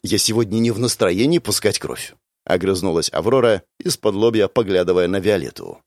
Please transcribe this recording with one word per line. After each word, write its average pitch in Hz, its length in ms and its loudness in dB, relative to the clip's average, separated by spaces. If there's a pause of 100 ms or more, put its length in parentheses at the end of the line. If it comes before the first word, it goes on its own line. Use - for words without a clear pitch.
"Я 107 140 0
сегодня 110 420 0
не 117 120 2
в 104 80 -4
настроении 117 600 2
пускать 104 400 -2
кровь", — - 360 -10 (300)
огрызнулась 90 680 0
Аврора, 113 500 2 (160)
из-под 190 360 -2
лобья 196 320 2
поглядывая 90 600 2
на 95 120 -2
Виолетту. 78 680 -4